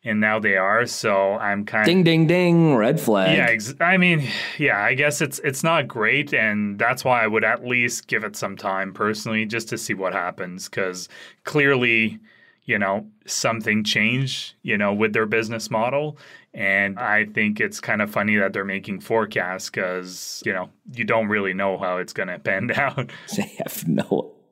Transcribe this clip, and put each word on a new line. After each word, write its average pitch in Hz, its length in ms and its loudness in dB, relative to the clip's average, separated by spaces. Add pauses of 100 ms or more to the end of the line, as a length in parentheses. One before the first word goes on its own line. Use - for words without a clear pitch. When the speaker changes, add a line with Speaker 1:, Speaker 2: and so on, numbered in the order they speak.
Speaker 1:
And 107 140 0
now 107 180 2
they 104 200 2
are, 104 280 4
so 101 500 2
I'm 104 300 -2
kind 110 200 0
Speaker 2:
Ding, 180 180 6
ding, 165 240 6
ding, 170 480 6
red 120 240 4
flag. 101 380 4
Speaker 1:
Yeah, 135 80 4
ex-, 113 340 0
I 175 160 4
mean, 170 320 4 (300)
yeah, 131 260 2
I 123 120 2
guess 147 260 0
it's, 139 180 -4
it's 139 240 -4
not 165 240 2
great, 131 460 0
and 104 440 0
that's 120 280 0
why 123 180 4
I 107 40 2
would 110 180 2
at 117 200 0
least 120 420 -2
give 110 180 -2
it 104 100 -8
some 98 220 -6
time 95 360 -4
personally, 107 520 -2
just 110 240 -6
to 113 80 -4
see 110 160 -6
what 92 180 -2
happens, 90 560 -6
'cause 92 400 -6 (380)
clearly, 123 760 2 (460)
you 113 120 0
know, 101 300 -2 (180)
something 110 600 -2
changed, 123 760 -2
you 110 160 -2
know, 101 160 2
with 107 200 0
their 110 120 2
business 113 460 -2
model, 139 460 -2 (360)
and 98 460 0
I 107 260 2
think 107 360 -2
it's 101 180 -4
kind 107 220 -2
of 104 100 -2
funny 107 240 0
that 98 160 2
they're 98 140 -4
making 98 340 -8
forecasts 101 680 -2
'cause, 92 760 -6
you 107 60 0
know, 90 180 -4 (220)
you 117 140 -6
don't 110 240 0
really 98 240 -2
know 95 240 -2
how 90 200 -2
it's 90 140 -8
gonna 92 280 -8
pan 104 320 -2
<laughs> 104 40 -2
out. 131 340 -2 (280)
Speaker 2:
They - 160 -6 (120)
have - 220 -8
no - 460 -2 (180)